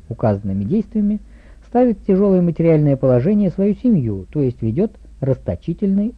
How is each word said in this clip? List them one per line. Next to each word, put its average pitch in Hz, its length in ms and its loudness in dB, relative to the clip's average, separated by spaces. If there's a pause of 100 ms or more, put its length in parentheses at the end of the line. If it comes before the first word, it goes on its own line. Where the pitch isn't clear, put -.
указанными 101 560 -4
действиями 208 560 -2 (480)
ставит 240 320 0
в - 60 -20
тяжелое 190 360 2
материальное 156 540 2
положение 143 540 2
свою 196 260 0
семью, 117 560 0
то 151 100 -2
есть 123 200 -2
ведет 127 300 -2 (300)
расточительный 185 960 -4